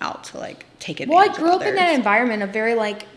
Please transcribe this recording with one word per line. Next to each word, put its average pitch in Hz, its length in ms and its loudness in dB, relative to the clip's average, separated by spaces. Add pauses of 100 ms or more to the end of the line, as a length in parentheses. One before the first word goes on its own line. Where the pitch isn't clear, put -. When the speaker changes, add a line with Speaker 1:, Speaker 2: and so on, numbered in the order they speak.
Speaker 1:
out - 240 -8
to, - 140 -14
like, - 260 -12 (140)
take - 180 -10 (100)
Speaker 2:
Well, 320 120 6
I 403 60 8
Speaker 1:
advantage 392 120 0
of 311 60 -4
Speaker 2:
grew 330 80 4
up 370 100 2
in 415 140 0
that 381 140 2
Speaker 1:
others. 302 80 2
Speaker 2:
environment 220 440 2
of 196 80 -4
very, 220 240 0
like, 208 320 -2 (120)